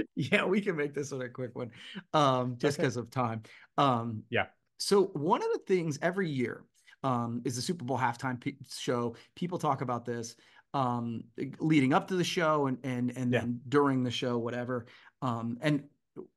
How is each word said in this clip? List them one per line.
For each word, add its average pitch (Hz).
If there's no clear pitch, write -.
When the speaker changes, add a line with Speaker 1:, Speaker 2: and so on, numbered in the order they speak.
Speaker 1:
<laughs> -
Yeah, 160
we 190
can 190
make 147
this 143
one 131
a 123
quick 123
one, 123
um, 127
just 143
Speaker 2:
Okay. 170
Speaker 1:
'cause 117
of 120
time. 113
Um, 117
Speaker 2:
Yeah. 107
Speaker 1:
so 196
one 175
of 453
the -
things 165
every 180
year, 123
um, 120
is 127
the 123
Super 175
Bowl 123
halftime 123
pe-, -
show. 120
People 175
talk 143
about 120
this, 117
um, 120
leading 147
up 185
to 190
the 180
show 156
and, 131
and, 123
and 123
Speaker 2:
Yeah. 120
Speaker 1:
then 120
during 135
the 123
show, 120
whatever. 120
Um, 117
and 151